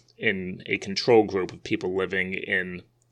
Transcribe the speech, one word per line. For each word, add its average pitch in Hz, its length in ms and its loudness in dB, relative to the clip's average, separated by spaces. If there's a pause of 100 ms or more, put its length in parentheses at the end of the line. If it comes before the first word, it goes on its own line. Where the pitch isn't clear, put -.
(200)
in 95 480 -2
a 104 100 0
control 107 460 6
group 92 280 -2
of - 120 -18
people 92 320 -2
living 92 380 -2
in 92 500 -4 (280)